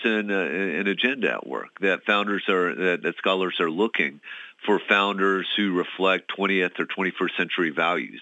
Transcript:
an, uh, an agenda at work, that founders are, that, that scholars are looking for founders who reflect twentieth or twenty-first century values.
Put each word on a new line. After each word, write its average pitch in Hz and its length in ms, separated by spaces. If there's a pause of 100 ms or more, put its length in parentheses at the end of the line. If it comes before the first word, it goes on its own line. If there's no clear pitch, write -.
an, 107 260
uh, 98 40
an 90 520
agenda 101 460
at 50 140
work, 62 240 (100)
that 92 240
founders 101 460
are, 90 240
that, 87 300
that 85 120
scholars 95 420
are 85 120
looking 80 500 (460)
for 101 200
founders 98 720
who 104 160
reflect 92 560
twentieth 95 500
or 87 60
twenty-first 90 540
century 87 320
values. 82 520